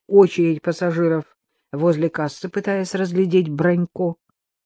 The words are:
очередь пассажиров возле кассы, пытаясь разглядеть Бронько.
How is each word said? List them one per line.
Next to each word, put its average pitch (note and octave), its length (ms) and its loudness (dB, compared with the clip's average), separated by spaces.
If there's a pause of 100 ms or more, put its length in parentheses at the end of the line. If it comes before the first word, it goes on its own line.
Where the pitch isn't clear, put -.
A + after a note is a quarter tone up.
очередь E3+ 540 4
пассажиров E3 600 -2 (480)
возле D#3 380 0
кассы, D#3+ 400 -8
пытаясь G3 440 -4
разглядеть F#3 560 0
Бронько. F3 640 -2 (500)